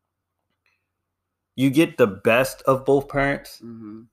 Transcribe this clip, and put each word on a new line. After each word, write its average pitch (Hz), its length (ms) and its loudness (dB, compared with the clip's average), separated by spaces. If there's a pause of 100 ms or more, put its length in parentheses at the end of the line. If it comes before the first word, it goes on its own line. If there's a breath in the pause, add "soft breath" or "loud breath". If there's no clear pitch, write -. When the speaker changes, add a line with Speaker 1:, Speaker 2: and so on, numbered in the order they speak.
(1500)
Speaker 1:
you 135 160 0
get 156 260 2
the 123 100 4
best 113 560 0
of 135 220 0
both 139 240 2
parents, 139 560 -6
Speaker 2:
Mm-hmm. 110 380 -16 (100)